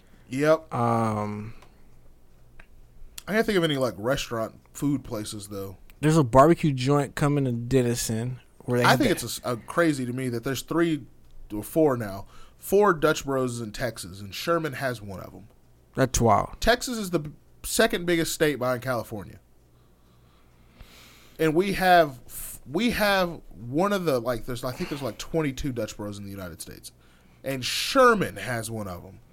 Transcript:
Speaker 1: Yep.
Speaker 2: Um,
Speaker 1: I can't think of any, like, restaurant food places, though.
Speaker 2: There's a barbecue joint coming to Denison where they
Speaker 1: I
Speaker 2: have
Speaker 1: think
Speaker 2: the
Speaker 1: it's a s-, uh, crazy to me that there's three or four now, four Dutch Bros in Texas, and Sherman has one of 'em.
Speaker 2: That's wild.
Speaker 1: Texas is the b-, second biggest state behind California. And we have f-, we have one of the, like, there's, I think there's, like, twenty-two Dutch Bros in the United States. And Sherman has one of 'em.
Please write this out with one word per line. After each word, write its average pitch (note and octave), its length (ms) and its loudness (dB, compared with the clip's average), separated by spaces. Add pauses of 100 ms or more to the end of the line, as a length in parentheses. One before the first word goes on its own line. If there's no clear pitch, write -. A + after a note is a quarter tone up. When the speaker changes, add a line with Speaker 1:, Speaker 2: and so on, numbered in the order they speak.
(280)
Speaker 1:
Yep. D3+ 460 2
Speaker 2:
Um, A2 800 -2 (1700)
Speaker 1:
I F3+ 60 -6
can't A3+ 140 0
think G#3+ 120 2
of E3 60 2
any, D3+ 120 0
like, B2 200 0
restaurant A2+ 640 -4 (140)
food C#3 320 -2
places, G#2+ 440 -10
though. G2 280 -12 (240)
Speaker 2:
There's D#3 160 4
a D#3 80 6
barbecue C#3 480 6
joint C3+ 420 0
coming C#3+ 300 2
to B2 80 0
Denison A#2+ 880 0 (240)
where B2 160 0
they A#2+ 40 2
Speaker 1:
I F#3 60 6
Speaker 2:
have B3+ 80 6
Speaker 1:
think C4+ 100 2
Speaker 2:
the F3 60 2
Speaker 1:
it's - 80 -10
a A#2+ 40 -8
s-, - 180 -8
uh, A#2+ 120 -4 (100)
crazy D3+ 400 0
to A#2+ 60 -6
me C3 180 -4
that A#2 140 -6
there's C3+ 180 -4
three E3 400 0 (520)
or G#2 80 -6
four D3 340 2
now, G2 300 -8 (320)
four G3+ 340 4
Dutch D#3 320 2
Bros C3 360 -2
in A2 120 -10
Texas, G#2 480 -8
and G2 140 -14
Sherman D#3+ 400 -2
has B2 260 -6
one G2 200 -12
of - 140 -16
'em. F#2+ 140 -20 (460)
Speaker 2:
That's - 260 2
wild. G2+ 400 4
Speaker 1:
Texas B3 380 0
is F#3+ 120 -6
the E3+ 100 0
b-, D3 100 -10 (340)
second F#3+ 420 0
biggest E3 260 0
state D3 260 2
behind B2 240 -2
California. A2+ 580 -6 (2000)
And D#3+ 140 4
we F#3+ 200 2
have E3 520 6
f-, - 340 -14 (100)
we G#3+ 200 0
have F#3+ 500 0 (280)
one F3+ 240 0
of F#3+ 120 -2
the, C3+ 160 2
like, A#2+ 260 -4
there's, A#2+ 180 -8
I B2+ 80 -6
think F3 180 -8
there's, C#3 120 -8
like, A2+ 160 -6
twenty-two D3 540 -4
Dutch A2 240 -6
Bros G#2 220 -8
in G2+ 60 -12
the G2 60 -12
United F2+ 320 -12
States. - 300 -18 (500)
And C3 220 -6
Sherman G#3+ 720 4
has A2+ 340 -6
one G#2+ 180 -8
of F2 160 -12
'em. F#2+ 140 -20 (140)